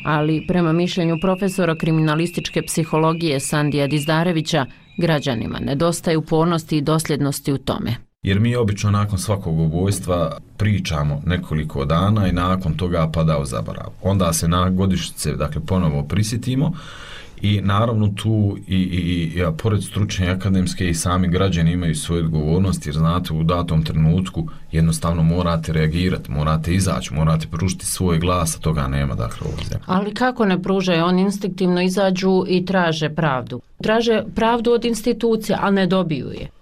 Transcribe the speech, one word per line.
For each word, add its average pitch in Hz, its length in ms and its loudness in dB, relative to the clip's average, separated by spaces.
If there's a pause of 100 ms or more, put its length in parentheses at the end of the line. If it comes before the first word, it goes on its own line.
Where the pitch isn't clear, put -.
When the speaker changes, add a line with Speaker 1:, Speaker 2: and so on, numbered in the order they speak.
Speaker 1:
Ali 156 420 0
prema 175 260 2
mišljenju 170 480 0
profesora 185 540 0
kriminalističke 160 880 0
psihologije 160 760 0
Sandija 147 460 0
Dizdarevića, 156 800 0 (300)
građanima 143 640 -2
nedostaje 160 580 0
upornosti 160 600 0
i 151 40 2
dosljednosti 147 720 0
u 135 60 0
tome. - 380 -4 (260)
Speaker 2:
Jer 95 180 2
mi 120 160 2
obično 104 340 0
nakon 104 280 2
svakog 87 420 -2
ubojstva 85 800 0 (180)
pričamo 76 680 0
nekoliko 78 580 -2
dana 95 440 2
i 90 40 2
nakon 90 440 0
toga 85 360 0
pada 80 260 2
u 69 60 -2
zaborav. 58 480 -8 (100)
Onda 92 300 2
se 82 160 0
na 90 220 2
godišnjice, 92 680 0
dakle, 71 300 -2
ponovo 82 360 0
prisjetimo 120 680 0 (720)
i 101 180 2
naravno 107 560 2
tu 107 400 2 (100)
i, 92 100 0
i, 85 580 0
i, 87 100 0
a 82 80 0
pored 104 320 0
stručne 95 420 -2
i 87 40 0
akademske 92 580 0
i 82 60 0
sami 90 340 0
građani 85 440 2
imaju 87 220 0
svoju 82 300 -2
odgovornost, 82 640 0
jer 73 80 -6
znate, 82 380 0
u 78 100 -2
datom 85 400 2
trenutku 80 680 0 (240)
jednostavno 82 500 2
morate 85 500 2
reagirati, 80 580 0
morate 78 440 0
izaći, 92 400 -2
morate 80 360 2
pružiti 92 360 -4
svoj 87 320 0
glas, 87 380 0
a - 40 -14
toga 78 280 0
nema, 69 260 -2
dakle, 57 300 -6
u - 80 -4
ovoj - 160 -6
zemlji. - 180 -6
Speaker 1:
Ali 202 280 -2
kako 247 300 0
ne 185 180 2
pružaju? 185 420 2
Oni 180 180 4
instinktivno 185 600 0
izađu 185 640 2
i 185 160 2
traže 165 500 0
pravdu. 127 460 -2 (220)
Traže 220 400 2 (120)
pravdu 233 380 2
od 233 120 2
institucija, 226 760 0
a 196 80 2
ne 196 160 4
dobiju 160 400 0
je. - 220 -10 (140)